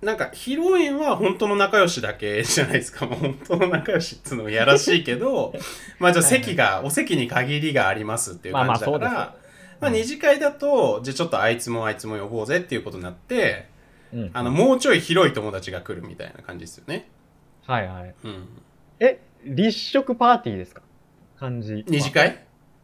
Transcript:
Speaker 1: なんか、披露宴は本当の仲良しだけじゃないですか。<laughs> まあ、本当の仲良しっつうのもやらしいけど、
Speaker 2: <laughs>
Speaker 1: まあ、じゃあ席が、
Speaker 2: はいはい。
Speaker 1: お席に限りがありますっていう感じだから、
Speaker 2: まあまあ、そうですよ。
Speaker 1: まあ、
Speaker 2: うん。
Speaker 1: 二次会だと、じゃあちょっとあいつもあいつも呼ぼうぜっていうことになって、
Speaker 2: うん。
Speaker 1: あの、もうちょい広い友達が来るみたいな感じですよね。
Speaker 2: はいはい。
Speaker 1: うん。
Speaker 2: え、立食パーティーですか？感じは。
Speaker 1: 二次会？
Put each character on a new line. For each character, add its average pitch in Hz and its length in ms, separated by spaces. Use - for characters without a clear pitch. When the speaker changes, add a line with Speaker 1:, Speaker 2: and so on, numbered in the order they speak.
Speaker 1:
な 214 120
ん 214 40
か、 131 80
披 - 300
露 349 180
宴 320 180
は 277 260
本 185 220
当 208 80
の 202 80
仲 196 240
良 185 80
し 175 140
だ 104 120
け 104 300
じ - 180
ゃ 135 40
な - 60
い - 20
で 139 100
す - 80
か。 - 160
<laughs> - 20
ま 139 60
あ、 - 20
本 135 300
当 170 100
の 185 100
仲 175 260
良 165 60
し - 180
っ - 60
つ - 100
う 127 40
の 113 60
も 107 60
や 110 140
ら 139 140
し 143 100
い - 40
け 123 120
ど、 214 380
Speaker 2:
<laughs> - 220
Speaker 1:
ま 180 100
あ、 180 40
じ 175 60
ゃ - 20
あ - 20
席 233 320
が、 131 100
Speaker 2:
は 101 60
い - 40
は 95 80
い。 - 20
Speaker 1:
お 143 60
席 170 260
に 123 100
限 131 320
り 151 140
が 113 140
あ 95 60
り 107 120
ま 110 120
す 104 160
っ - 20
て 87 140
い - 20
う - 20
感 127 220
じ 117 40
だ - 0
か - 60
ら、 139 60
Speaker 2:
ま 147 40
あ 147 40
ま 233 80
あ、 - 20
そ - 0
う - 0
で - 0
す - 20
よ。 226 60
Speaker 1:
ま - 680
あ、 - 0
Speaker 2:
う - 20
ん。 233 40
Speaker 1:
二 220 100
次 294 160
会 294 200
だ 285 120
と、 233 500
じ 131 100
ゃ - 20
あ - 20
ち 170 80
ょ - 20
っ 165 40
と 98 120
あ 110 80
い 117 80
つ 120 140
も 113 140
あ 110 60
い 107 60
つ - 100
も 110 100
呼 101 100
ぼ 110 160
う - 20
ぜ 151 140
っ - 20
て 175 140
い - 20
う - 60
こ 101 80
と 92 60
に 90 60
な 90 80
っ - 40
て、 180 540
Speaker 2:
う 120 40
ん。 107 160
Speaker 1:
あ 123 100
の、 120 80
も 233 240
う 254 40
ち 277 80
ょ 254 60
い 185 60
広 170 300
い 139 40
友 107 180
達 95 200
が 90 100
来 87 180
る 85 80
み - 80
た - 100
い - 120
な - 60
感 87 160
じ 92 60
で - 20
す - 100
よ - 100
ね。 170 220
Speaker 2:
は 123 160
い 95 60
は 90 180
い。 92 180
Speaker 1:
う 117 60
ん。 92 180
Speaker 2:
え、 254 200
立 151 280
食 269 440
パ 240 180
ー 233 100
テ 117 80
ィ - 20
ー 98 40
で 90 80
す - 80
か？ - 80
感 123 220
じ 107 120
は。 107 140
Speaker 1:
二 147 140
次 139 100
会？ - 340